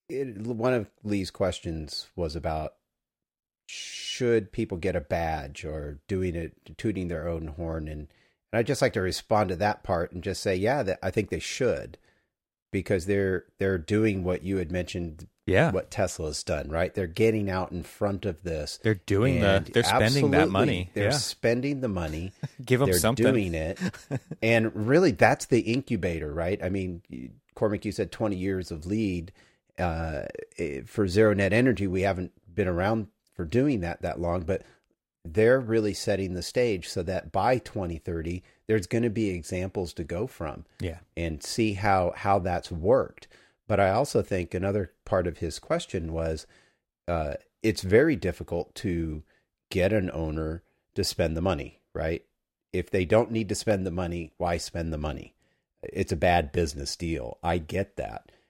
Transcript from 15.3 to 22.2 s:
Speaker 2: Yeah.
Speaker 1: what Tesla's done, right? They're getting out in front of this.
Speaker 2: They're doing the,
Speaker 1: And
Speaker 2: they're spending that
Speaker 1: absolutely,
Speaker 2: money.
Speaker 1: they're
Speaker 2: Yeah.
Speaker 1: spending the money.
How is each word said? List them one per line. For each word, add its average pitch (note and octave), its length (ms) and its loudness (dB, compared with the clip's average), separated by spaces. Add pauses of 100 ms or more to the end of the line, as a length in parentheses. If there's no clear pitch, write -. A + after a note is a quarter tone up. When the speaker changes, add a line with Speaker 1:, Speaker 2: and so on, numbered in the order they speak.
Speaker 2:
Yeah. A#2 220 6
Speaker 1:
what F#2+ 200 -2
Tesla's E2 540 -2
done, D2 240 -4
right? E2 260 -2
They're F#2+ 120 -2
getting G#2+ 440 2
out F#2 220 -2
in F2 100 -4
front G2+ 440 -4
of F2+ 160 -4
this. D#2+ 400 -4
Speaker 2:
They're A2 120 4 (120)
doing A#2 340 4
the, G2 160 6
Speaker 1:
And E2+ 100 2
Speaker 2:
they're - 160 4
spending A#2+ 500 4
that - 100 8
Speaker 1:
absolutely, - 100 4
Speaker 2:
money. F#2+ 420 2
Speaker 1:
they're G2 100 0
Speaker 2:
Yeah. G#2+ 60 4
Speaker 1:
spending B2+ 720 0
the B2+ 80 -2
money. E2+ 440 -4 (160)